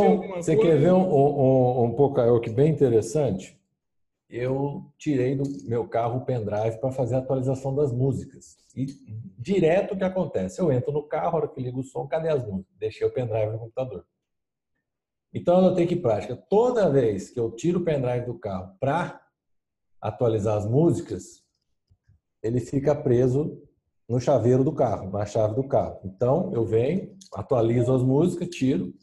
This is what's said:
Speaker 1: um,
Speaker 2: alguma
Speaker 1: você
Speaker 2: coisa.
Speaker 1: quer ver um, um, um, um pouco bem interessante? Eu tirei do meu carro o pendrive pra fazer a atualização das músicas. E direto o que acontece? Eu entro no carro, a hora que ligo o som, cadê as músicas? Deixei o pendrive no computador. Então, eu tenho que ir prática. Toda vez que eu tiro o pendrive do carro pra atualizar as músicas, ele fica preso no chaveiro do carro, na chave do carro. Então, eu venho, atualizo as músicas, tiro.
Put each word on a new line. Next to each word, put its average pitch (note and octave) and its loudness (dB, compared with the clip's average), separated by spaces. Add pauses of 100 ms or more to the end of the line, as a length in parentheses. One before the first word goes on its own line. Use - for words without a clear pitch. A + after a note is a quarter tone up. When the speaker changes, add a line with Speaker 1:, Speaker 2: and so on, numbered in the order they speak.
Speaker 1:
um, F#3+ 6
Speaker 2:
alguma - -2
Speaker 1:
você D#3+ 2
Speaker 2:
coisa. G#3 4
Speaker 1:
quer D3+ 6
ver E3+ 4
um, F#3 6 (100)
um, C#3+ 4
um, B2+ 4
um A#2 0
pouco C3+ 4 (320)
bem C#3 4
interessante? B2+ 0 (680)
Eu C3+ -4 (140)
tirei C#3 0
do C#3 -2 (220)
meu A#2 -2
carro A#2+ -2
o B2+ -4
pendrive A2 -2
pra C3 -4
fazer B2+ -4
a C3 0
atualização C3 -2
das C#3+ 0
músicas. B2 -4 (180)
E B2+ -4 (540)
direto F#3 2
o - -6
que F#3+ -4
acontece? E3+ -4
Eu F3 2
entro B2+ 0
no D3 -4
carro, E3 -4
a - -2
hora C#3+ -2
que - -16
ligo B2+ -8
o C3 -8
som, C#3 -10
cadê D#3 -4
as C#3 0
músicas? - -10
Deixei G#2+ -2
o A2 -2
pendrive A2 -2
no A2+ -6
computador. A#2 -10 (1300)
Então, F3+ 2
eu F3+ 4
tenho E3+ 2
que - -2
ir - -2
prática. A2 -2
Toda A3 2
vez A2 0
que B2 -6
eu A2+ -2
tiro F3+ -2
o E3+ -4
pendrive B2 -2
do A#2+ -6
carro F#2 -10
pra D#3+ -4 (800)
atualizar A2 0
as G#2 -4
músicas, B2 0 (1000)
ele A#2 -2
fica C#3+ 0
preso C3 0 (460)
no B2 -2
chaveiro B2+ 4
do D3+ 0
carro, G2+ -2
na G2+ -4
chave G#2+ 0
do C3+ -2
carro. F2+ -2
Então, C3+ -2
eu A#2 -2
venho, B2+ -2 (180)
atualizo A#2 0
as B2+ 2
músicas, D#3+ 0
tiro. D3 -2